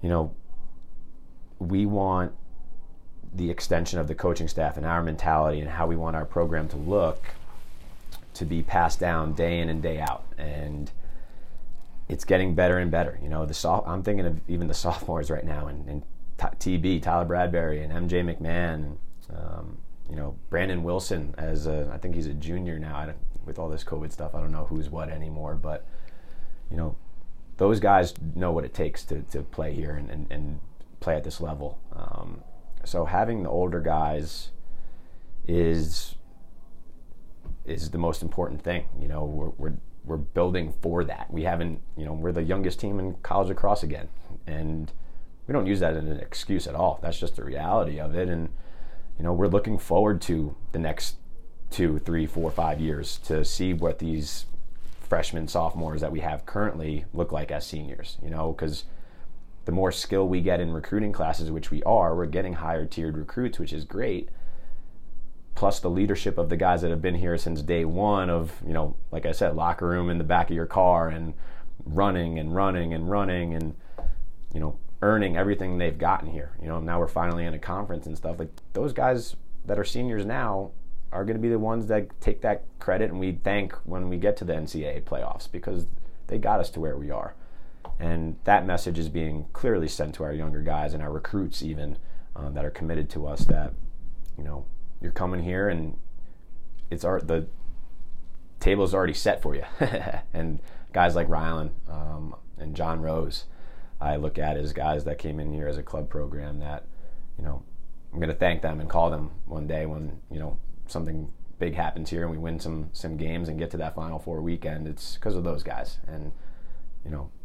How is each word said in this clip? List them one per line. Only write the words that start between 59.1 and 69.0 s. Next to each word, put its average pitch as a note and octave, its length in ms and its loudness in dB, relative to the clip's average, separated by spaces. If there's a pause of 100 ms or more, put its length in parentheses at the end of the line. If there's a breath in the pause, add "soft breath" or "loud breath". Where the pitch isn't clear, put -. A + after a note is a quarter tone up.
the - 80 -4
more F2+ 200 4
skill F#2+ 360 0
we F2+ 140 4
get F2 180 4
in E2+ 120 0
recruiting F#2+ 400 0
classes, D#2+ 380 2
which D#2+ 220 0
we D#2 120 4
are, F2+ 320 6
we're E2+ 120 0
getting F2 260 0
higher E2 320 -2
tiered D#2+ 320 -2
recruits, D#2 400 -2
which D#2 160 0
is D2+ 100 -2
great. G2 460 -2 (1300 loud breath)
Plus G2 240 4
the F2+ 100 0
leadership F#2+ 480 2
of E2 120 2
the F2 80 4
guys F2 240 4
that E2+ 100 2
have D#2+ 100 0
been F2+ 140 0
here E2+ 220 4
since D#2+ 240 2
day E2 240 2
one F#2+ 440 2
of, E2 380 0
you D#2+ 60 2
know, D#2 220 4 (160)